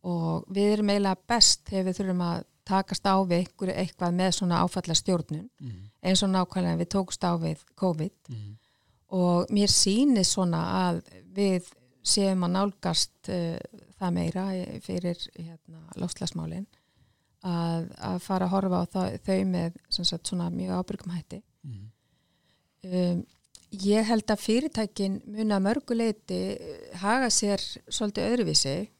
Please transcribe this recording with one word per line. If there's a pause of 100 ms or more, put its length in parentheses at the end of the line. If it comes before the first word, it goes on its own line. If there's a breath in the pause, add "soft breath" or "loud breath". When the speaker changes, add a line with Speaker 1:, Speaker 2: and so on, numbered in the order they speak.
Speaker 1:
Og
við
erum
eiginlega (100)
best
þegar
við
þurfum
að (220)
takast
á (120)
við
einhverju,
eitthvað
með
svona
áfallastjórnun, (100)
Speaker 2:
Mhm. (120)
Speaker 1:
eins
og
nákvæmlega
við
tókust
á
við (180)
covid. (180)
Speaker 2:
Mhm. (540 loud breath)
Speaker 1:
Og
mér
sýnist
svona
að (300)
við (320)
séum
að
nálgast,
eh, (400)
það
meira,
eh,
fyrir, (200)
hérna,
loftslagsmálin, (800)
að,
að
fara
að
horfa
á
það,
þau
með, (140)
sem
sagt,
svona
mjög
ábyrgum
hætti. (220)
Speaker 2:
Mhm. (960)
Speaker 1:
Um, (460)
ég
held
að
fyrirtækin
muni
að (120)
mörgu
leyti,
eh,
haga
sér (320)
svolítið
öðruvísi. (100)